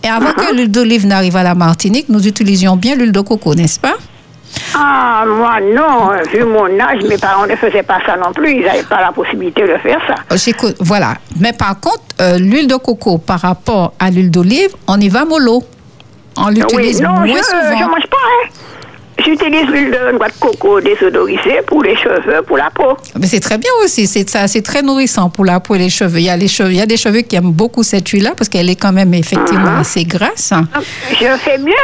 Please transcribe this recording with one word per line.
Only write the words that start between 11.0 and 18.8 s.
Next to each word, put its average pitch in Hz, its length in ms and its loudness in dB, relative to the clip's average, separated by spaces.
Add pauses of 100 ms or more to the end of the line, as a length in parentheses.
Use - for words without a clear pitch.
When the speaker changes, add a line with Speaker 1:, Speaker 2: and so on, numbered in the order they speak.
Speaker 1:
Mais 226 140 0
par 202 260 -4
contre, 440 240 -2 (180)
euh, 180 180 2
l'huile 226 280 2
de 254 80 2
coco 233 440 -2
par 180 200 -2
rapport 180 600 -2
à 185 100 2
l'huile 180 220 2
d'olive, 226 380 2 (180)
on 196 120 2
y 202 80 2
va 240 160 2
mollo. 254 380 2 (760)
On 202 120 -2
l'utilise 226 500 2
Speaker 2:
Oui, 170 80 0
non, 185 60 2
Speaker 1:
moins 190 140 2
Speaker 2:
je, 240 180 0
Speaker 1:
souvent. 320 340 0
Speaker 2:
je - 60 0
mange - 260 -2
pas, 523 160 0
hein. 480 220 0 (720)